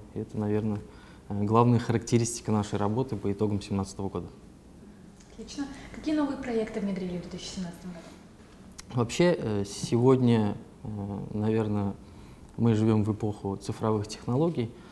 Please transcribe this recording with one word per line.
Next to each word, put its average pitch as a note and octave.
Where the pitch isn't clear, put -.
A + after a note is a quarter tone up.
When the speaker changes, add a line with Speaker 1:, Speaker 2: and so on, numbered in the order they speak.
Speaker 1:
И G#2+
это, G#2+
наверное, G#2+
э, G#2
главная A#2
характеристика A#2
нашей G#2+
работы G#2+
по G2+
итогам G2+
семнадцатого G2
года. F2
Speaker 2:
Отлично. C4+
Какие D4+
новые C#4
проекты A3+
внедрили F#3
в E3+
две -
тысячи -
семнадцатом F3+
году? E3+
Speaker 1:
Вообще, B2+
э, G#2
сегодня, A#2+
э, G2+
наверное, G#2+
мы A#2
живем A2
в G#2+
эпоху G#2
цифровых G#2+
технологий. C3+